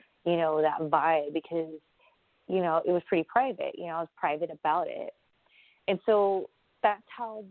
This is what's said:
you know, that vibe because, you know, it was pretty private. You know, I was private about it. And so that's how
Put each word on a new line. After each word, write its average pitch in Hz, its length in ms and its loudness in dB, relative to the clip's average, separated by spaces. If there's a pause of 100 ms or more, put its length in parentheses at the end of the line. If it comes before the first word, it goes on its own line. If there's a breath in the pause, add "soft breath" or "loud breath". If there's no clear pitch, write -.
(260 soft breath)
you 170 100 2
know, 156 260 2
that 151 200 2
vibe 151 500 2
because, 160 400 -4 (800 soft breath)
you 190 120 0
know, 160 240 2
it 180 60 2
was 175 160 2
pretty 165 160 2
private. 220 540 -2
You 175 100 -10
know, 165 80 -8
I 165 60 -4
was 160 160 -8
private 160 340 -2
about 156 380 -2
it. - 240 -10 (760 soft breath)
And 196 180 0
so 196 440 2 (320)
that's 202 260 0
how 220 440 -12